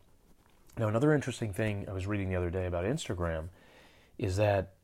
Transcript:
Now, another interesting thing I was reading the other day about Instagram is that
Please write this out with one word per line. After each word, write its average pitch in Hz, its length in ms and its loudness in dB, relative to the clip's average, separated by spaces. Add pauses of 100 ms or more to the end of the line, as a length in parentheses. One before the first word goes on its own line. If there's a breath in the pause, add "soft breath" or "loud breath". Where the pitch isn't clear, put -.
(800)
Now, 113 80 2
another 117 260 4
interesting 120 400 0
thing 104 360 -2
I - 40 -8
was 95 140 -4
reading 98 240 -2
the 92 60 0
other 87 120 0
day 92 160 -2
about 87 200 -2
Instagram 87 640 -2 (680 loud breath)
is 92 200 -2
that 101 340 4 (140)